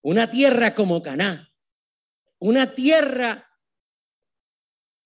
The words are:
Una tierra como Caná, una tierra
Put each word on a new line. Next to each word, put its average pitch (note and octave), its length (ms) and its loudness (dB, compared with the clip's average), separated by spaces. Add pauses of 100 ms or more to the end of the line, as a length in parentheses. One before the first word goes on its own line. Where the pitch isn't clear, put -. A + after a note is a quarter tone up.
Una G#3+ 280 0
tierra A#3+ 440 2
como F3+ 300 0
Caná, E3 500 -6 (840)
una B3+ 340 0
tierra C4 720 0 (1600)